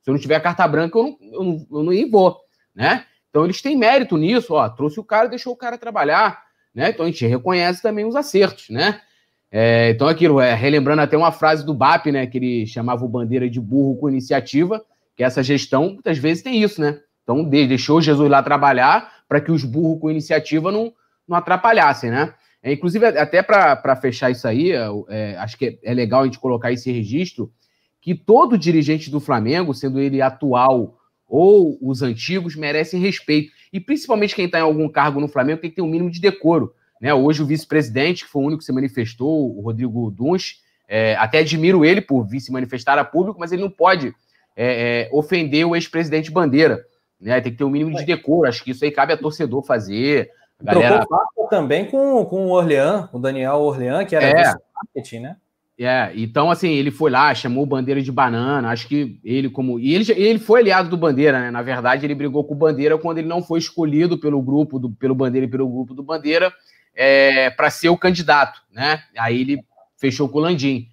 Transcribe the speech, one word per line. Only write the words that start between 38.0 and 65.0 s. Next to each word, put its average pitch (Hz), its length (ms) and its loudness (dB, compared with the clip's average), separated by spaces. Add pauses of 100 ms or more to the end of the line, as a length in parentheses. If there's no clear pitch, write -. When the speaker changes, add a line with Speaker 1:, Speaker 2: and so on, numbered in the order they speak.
Speaker 1:
que - 60 -20
foi 143 100 -4
o 135 40 -2
único 156 140 -4
que - 60 -16
se 135 80 -4
manifestou, 131 840 -4
o 101 40 -12
Rodrigo 113 500 -6
Duns, 139 500 -4 (260)
é, 107 280 0
até 110 240 2
admiro 160 460 4
ele 160 160 4
por 131 240 -2
vir 120 160 -8
se 127 100 -14
manifestar 127 460 -2
a 143 80 0
público, 180 340 -4
mas 170 120 -8
ele 180 100 -4
não 196 80 -4
pode, 165 440 0 (420)
é, 120 480 -2
é, - 100 -8
ofender 151 520 0
o 170 100 0
ex-presidente 160 560 -4
Bandeira, 151 520 2 (380)
né? 117 180 -2
Tem 120 120 -6
que 117 60 -14
ter 143 60 -4
um 139 60 0
mínimo 151 260 -4
de 143 100 -8
decoro. 160 440 0
Acho 117 140 -6
que 131 80 -10
isso 131 120 -6
aí 147 80 0
cabe 143 220 0
a 151 40 0
torcedor 139 460 -6
fazer. 120 680 -2 (280)
A - 120 -4
Speaker 2:
Trocou 175 120 6
Speaker 1:
galera 208 240 4
Speaker 2:
farpa 220 420 -2
também 165 360 0
com, 269 400 0
com 190 220 -4
o - 20 -2
Orlean, 170 640 2
o 123 60 -10
Daniel 135 400 -2
Orlean, 135 440 -2
que 196 120 -4
era 147 100 4
Speaker 1:
É. 139 80 6 (100)
Speaker 2:
vice-marketing, - 760 -4
né? 139 180 -14 (440)
Speaker 1:
É, 123 320 0
então, 117 380 0
assim, 175 200 0
ele 139 200 0
foi 156 180 0
lá, 135 240 4
chamou 123 300 -4
o - 20 0
Bandeira 135 360 -2
de 135 100 -6
banana, 123 580 0
acho 117 160 -6
que 143 380 -4
ele 131 260 -4
como... 127 300 -4
E 135 160 0
ele, 214 160 0
ele 214 260 2
foi 220 220 4
aliado 190 300 4
do 175 80 -2
Bandeira, 147 420 2
né? 120 120 -4
Na 120 100 -6
verdade, 127 440 -2
ele 143 80 -4
brigou 143 300 -4
com 147 100 -8
o 143 40 -6
Bandeira 151 400 2
quando 165 220 -4
ele 160 100 -6
não 170 120 -2
foi 165 180 -4
escolhido 160 600 0
pelo 147 220 0
grupo 139 360 -2
do, 123 140 -6
pelo 131 240 -2